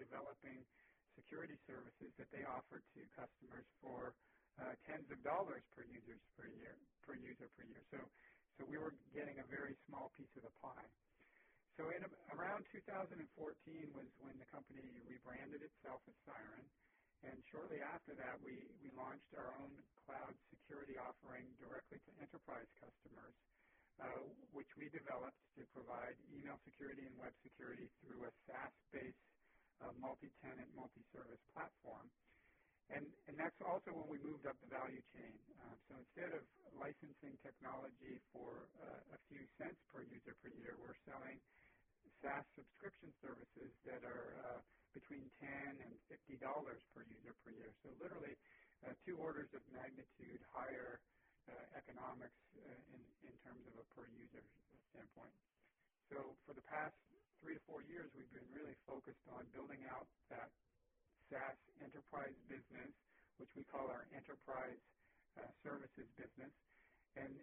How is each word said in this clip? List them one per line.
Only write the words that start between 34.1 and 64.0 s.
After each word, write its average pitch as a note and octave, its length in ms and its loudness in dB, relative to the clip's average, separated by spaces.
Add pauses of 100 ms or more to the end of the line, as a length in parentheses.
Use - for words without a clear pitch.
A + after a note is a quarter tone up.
moved D3 240 0
up C3+ 160 4
the B2 80 -10
value C3 400 2
chain. A#2 240 -6 (320)
Uh, - 80 -6 (160)
so C3+ 80 -6
instead E3 320 0
of D#3 160 4 (320)
licensing C#3+ 640 -2
technology C3 880 -2
for, A#2+ 400 -2 (160)
uh, C3+ 320 -4
a - 20 -12 (140)
few C#3 80 -4 (160)
cents D#3+ 320 2
per B2+ 160 -2
user B2 400 -6
per - 160 -4
year, A#2 160 0
we're B2 160 -2 (160)
selling C3 320 -2 (800)
saas C#3 320 6
subscription - 640 -6
services - 560 -4 (160)
that B2 160 2
are, A#2+ 400 2
uh, B2 160 4 (340)
between C3+ 320 -2 (160)
ten C#3 320 4
and B2 160 -4 (160)
fifty C3+ 320 -4
dollars C3+ 400 6 (160)
per A#2+ 80 -6
user A2+ 400 -8
per A#2 80 -6
year. A2 160 -4 (160)
So C#3 160 -4
literally, D#3+ 320 2 (560)
uh, B2+ 160 0
two F3 160 4
orders D3+ 320 4
of C3+ 80 -2 (160)
magnitude B2+ 640 -4 (160)
higher, B2+ 480 2 (480)
uh, - 0 - (240)
economics, B2+ 640 -2 (160)
uh, - 400 -8
in, B2 80 -8 (240)
in A#2+ 160 -8
terms B2 240 -8
of A2+ 80 -8
a A2+ 160 -6
per A#2+ 240 -6
user A#2 240 -8 (480)
standpoint. - 480 -8 (720)
So C#3 240 2 (160)
for C#3+ 80 -6
the C3 80 -6
past D3+ 320 4 (480)
three - 160 2
to - 80 -8
four D3 240 -2
years, E3+ 240 0
we've B2+ 160 -6
been B2+ 240 -8
really D3 320 -2
focused C3+ 480 -2
on B2 160 -2
building C3+ 400 -2
out C3 160 0 (240)
that A#2 160 0 (800)
saas C3+ 320 2 (240)
enterprise C#3 640 0
business, C3 480 -4 (400)
which - 240 -6
we C#3 80 -2
call C3+ 240 6
our B2 240 2